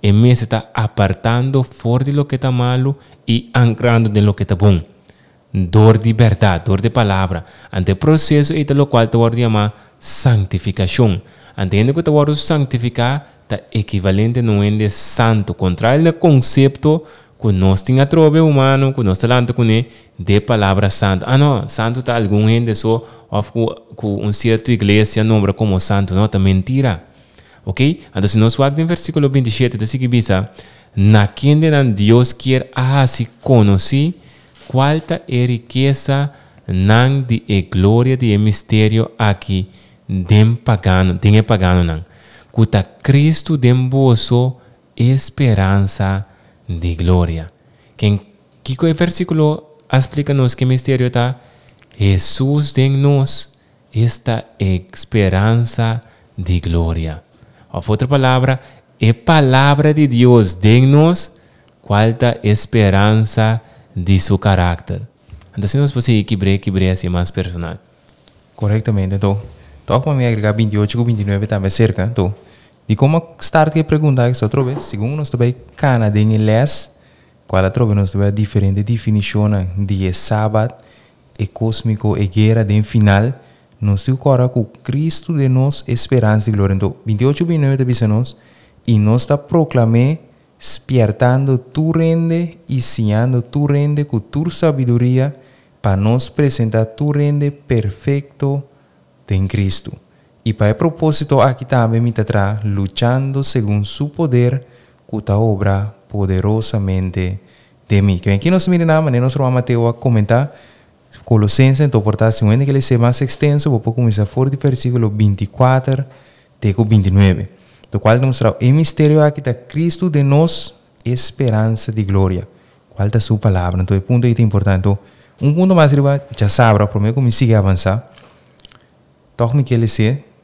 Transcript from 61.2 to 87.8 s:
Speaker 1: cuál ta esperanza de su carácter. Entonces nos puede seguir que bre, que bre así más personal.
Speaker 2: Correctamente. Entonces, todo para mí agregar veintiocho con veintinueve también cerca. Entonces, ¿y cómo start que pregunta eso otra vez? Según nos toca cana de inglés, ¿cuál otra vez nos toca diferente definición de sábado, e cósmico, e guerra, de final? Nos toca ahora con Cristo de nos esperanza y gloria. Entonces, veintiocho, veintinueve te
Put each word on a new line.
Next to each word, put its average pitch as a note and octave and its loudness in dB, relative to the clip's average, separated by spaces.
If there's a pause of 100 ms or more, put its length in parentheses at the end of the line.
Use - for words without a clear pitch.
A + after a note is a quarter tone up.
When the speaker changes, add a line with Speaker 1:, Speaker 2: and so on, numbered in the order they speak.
Speaker 1:
cuál A2 0
ta A#2+ 0
esperanza G#2+ 0 (320)
de F#2 2
su G2 0
carácter. F2+ -2 (540)
Entonces G2+ -2
nos C#3+ 0
puede B2+ -4
seguir A2 2
que A2 -4
bre, G2 0
que - -6
bre F#2+ 0
así F2+ -4
más F2 -2
personal. F2 -8 (760)
Speaker 2:
Correctamente. G2+ -2
Entonces, G2+ -2 (420)
todo B2 0
para D3+ -2
mí B2+ 0
agregar G#2+ 0
veintiocho G#2 -2
con A#2 0
veintinueve G2+ -2
también G2 -2
cerca. G#2 0
Entonces, G2+ -4 (480)
¿y G#2+ 0
cómo D#3+ 0
start D#3 0
que D#3+ 0
pregunta D3 0
eso B2 -2
otra C3+ -2
vez? C3 -6
Según A#2 -6
nos D3 -8
toca A#2+ 0 (300)
cana A#2 0
de G#2 2
inglés, G#2+ 0 (560)
¿cuál F#2+ 0
otra A#2 0
vez G#2 0
nos G2 0
toca G2+ 0
diferente G2+ -2
definición G#2 -2 (100)
de F#2+ -2
sábado, G#2+ -2 (640)
e G#2 -2
cósmico, A2 -4
e G#2 -2
guerra, A2 2
de G#2 0
final? G#2+ 0 (380)
Nos G2+ -2
toca C3 -2
ahora B2+ 2
con B2 -2 (180)
Cristo D#3 -4
de C#3 0
nos C3 0
esperanza A2 0
y G#2+ 0
gloria. G2 0
Entonces, F#2+ -4
veintiocho, B2+ -2
veintinueve D3 0
te C3 -2